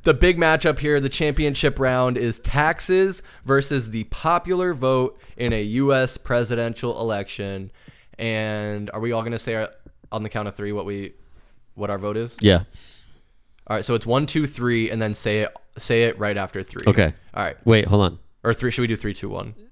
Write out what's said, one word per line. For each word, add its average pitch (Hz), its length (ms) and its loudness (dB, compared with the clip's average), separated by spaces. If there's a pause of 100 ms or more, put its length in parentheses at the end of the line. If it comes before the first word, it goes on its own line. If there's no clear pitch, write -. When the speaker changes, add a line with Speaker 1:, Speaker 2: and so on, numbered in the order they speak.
Speaker 1:
the 160 100 6
big 175 240 4
matchup 156 400 4
here, 147 220 2
the 135 80 -2
championship 147 680 0
round, 127 380 2
is 117 220 -2
taxes 180 840 0 (220)
versus 135 460 0
the 110 140 -4
popular 175 680 0
vote 127 460 0 (180)
in 120 160 -2
a 107 100 0
U 131 300 2
S 131 240 2
presidential 117 840 -2
election. 101 680 -6 (480)
And 107 720 -4
are 110 100 -8
we 117 120 -2
all 113 100 -2
gonna 113 160 -4
say 117 180 -4
our, 110 120 -4 (440)
on 110 100 -4
the 107 60 -6
count 104 200 -6
of 98 60 -10
three 104 180 -6
what 101 140 -4
we, 101 280 -8 (600)
what 101 160 -6
our 98 80 -4
vote 104 180 -4
is? 117 240 -6
Speaker 2:
Yeah. 98 220 6 (1040)
Speaker 1:
All 110 100 -4
right. 101 80 -4
So 120 100 0
it's 113 120 -2
one, 135 200 2
two, 156 200 0
three, 117 440 0
and 113 120 -4
then 107 120 -2
say 107 260 0
it, 104 120 -2 (240)
say 117 280 2
it 113 140 0
right 104 180 -2
after 95 260 -6
three. - 240 -12
Speaker 2:
Okay. 98 260 6 (220)
Speaker 1:
All 101 100 -4
right. 76 200 -6
Speaker 2:
Wait, 110 220 6
hold 101 160 4
on. 87 160 0 (260)
Speaker 1:
Or 113 100 2
three. 123 160 -2
Should 123 120 -4
we 120 40 0
do 113 100 -2
three, 101 180 -6
two, 101 140 -10
one? 104 260 -10 (180)